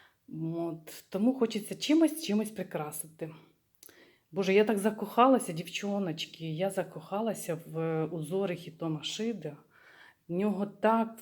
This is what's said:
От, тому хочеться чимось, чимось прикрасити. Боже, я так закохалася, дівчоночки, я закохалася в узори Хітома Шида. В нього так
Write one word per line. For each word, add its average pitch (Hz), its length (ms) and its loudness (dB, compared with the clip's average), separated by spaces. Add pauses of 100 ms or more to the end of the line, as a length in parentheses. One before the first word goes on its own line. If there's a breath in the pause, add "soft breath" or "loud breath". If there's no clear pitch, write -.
(540 soft breath)
От, 165 560 -8
тому 220 240 4
хочеться 226 420 -2
чимось, 311 480 4
чимось 214 260 0
прикрасити. 156 840 -8 (1000 loud breath)
Боже, 185 220 2
я 208 100 10
так 214 140 4
закохалася, 214 760 4
дівчоночки, 175 920 -6
я 160 240 -2
закохалася 190 880 -4 (100)
в 160 380 0
узори 175 500 -2
Хітома 160 480 -6
Шида. 175 540 -6 (680 loud breath)
В 165 60 -6
нього 196 320 0
так 226 560 2